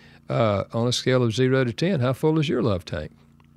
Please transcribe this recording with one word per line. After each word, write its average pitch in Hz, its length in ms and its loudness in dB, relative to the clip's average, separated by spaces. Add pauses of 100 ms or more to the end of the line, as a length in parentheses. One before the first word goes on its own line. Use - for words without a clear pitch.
(280)
uh, 110 360 2 (100)
on 117 140 0
a 123 40 0
scale 127 300 0
of 113 140 0
zero 131 280 2
to 120 80 -2
ten, 165 280 -2
how 127 140 0
full 160 260 0
is 147 100 0
your 233 140 -2
love 98 200 0
tank?" 76 280 -10 (460)